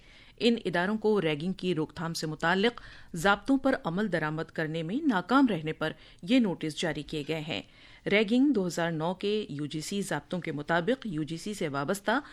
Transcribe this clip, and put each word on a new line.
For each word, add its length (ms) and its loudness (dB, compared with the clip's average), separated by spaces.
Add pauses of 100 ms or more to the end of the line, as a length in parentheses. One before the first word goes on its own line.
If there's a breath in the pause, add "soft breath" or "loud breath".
(420 loud breath)
इन 240 4
इदारों 320 0
को 220 2
रैगिंग 340 -2
की 200 -2
रोकथाम 400 -4
से 140 -6
मुताल्लिक 520 0 (360 loud breath)
जाब्तों 420 2
पर 160 2 (120)
अमल 240 -2
दरामद 420 -2
करने 320 -4
में 220 -4
नाकाम 420 4
रहने 260 0
पर 220 -4 (280 loud breath)
ये 160 4
नोटिस 400 0
जारी 260 -2
किए 180 -6
गए 200 -4
हैं। 200 -6 (420 loud breath)
रैगिंग 480 4
दो 120 2
हज़ार 260 -2
नौ 240 -2
के 180 -2 (180)
यूजीसी 520 -6
जाब्तों 360 -4
के 120 -6
मुताबिक 560 -2
यूजीसी 460 -6
से 160 -4
वाबस्ता 520 0 (120)